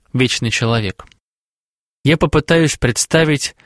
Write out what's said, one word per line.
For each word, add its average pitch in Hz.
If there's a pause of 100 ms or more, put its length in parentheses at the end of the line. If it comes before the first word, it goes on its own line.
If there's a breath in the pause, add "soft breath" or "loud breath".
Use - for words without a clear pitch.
(140)
«Вечный 123
человек». 113 (1000)
«Я 151
попытаюсь 160
представить, 151